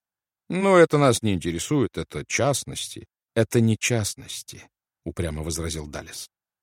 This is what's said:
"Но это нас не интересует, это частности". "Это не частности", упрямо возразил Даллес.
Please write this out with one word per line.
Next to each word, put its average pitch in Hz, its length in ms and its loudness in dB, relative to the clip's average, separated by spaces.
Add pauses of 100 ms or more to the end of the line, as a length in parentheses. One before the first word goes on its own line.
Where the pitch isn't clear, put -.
(500)
"Но 185 280 4
это 160 200 8
нас 139 240 4
не 107 120 0
интересует, 87 640 -2
это 76 280 -8
частности". - 840 -4 (280)
"Это 117 260 2
не 110 160 4
частности", - 920 -6 (380)
упрямо 78 380 -6
возразил 80 440 -6
Даллес. 73 420 -14 (340)